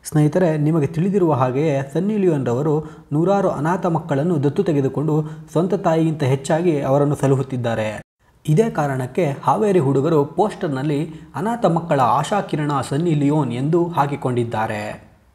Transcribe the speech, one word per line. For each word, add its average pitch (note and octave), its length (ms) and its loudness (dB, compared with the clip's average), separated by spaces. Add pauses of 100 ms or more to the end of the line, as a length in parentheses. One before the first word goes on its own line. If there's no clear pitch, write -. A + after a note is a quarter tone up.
ಸ್ನೇಹಿತರೆ, D#3 540 2
ನಿಮಗೆ D3+ 300 2
ತಿಳಿದಿರುವ F3+ 460 2
ಹಾಗೆಯೇ C3+ 480 0 (120)
ಸನ್ನಿ G3+ 240 -2
ಲಿಯೋನ್ರವರು D3+ 920 0
ನೂರಾರು F#3 380 2
ಅನಾಥ E3+ 360 -2
ಮಕ್ಕಳನ್ನು D#3 580 0
ದತ್ತು D3 200 0
ತೆಗೆದುಕೊಂಡು D3 600 0 (280)
ಸ್ವಂತ F3+ 220 0
ತಾಯಿಗಿಂತ D#3+ 500 0
ಹೆಚ್ಚಾಗಿ D3 580 0
ಅವರನ್ನು C#3+ 340 2
ಸಲಹುತ್ತಿದ್ದಾರೆ. A#2+ 880 -2 (460)
ಇದೇ G#3 220 4
ಕಾರಣಕ್ಕೆ C#3 760 -2
ಹಾವೇರಿ G3 360 2
ಹುಡುಗರು C#3+ 460 2
ಪೋಸ್ಟರ್‌ನಲ್ಲಿ D3+ 880 -2 (220)
"ಅನಾಥ A3+ 300 -4
ಮಕ್ಕಳ D#3+ 340 2
ಆಶಾಕಿರಣ D3 720 0 (180)
ಸನ್ನಿ D#3+ 240 0
ಲಿಯೋನ್" D3 400 2
ಎಂದು D#3+ 340 0
ಹಾಕಿಕೊಂಡಿದ್ದಾರೆ. A#2 1200 -4 (240)